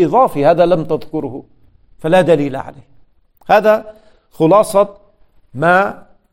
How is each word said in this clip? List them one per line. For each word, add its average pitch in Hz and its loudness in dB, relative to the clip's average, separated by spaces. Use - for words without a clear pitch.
إضافي، 160 0
هذا 170 2
لم 170 0
تذكره، 147 -8
فلا 180 0
دليل 143 0
عليه. - -16
هذا 214 0
خلاصة 202 0
ما، 180 -2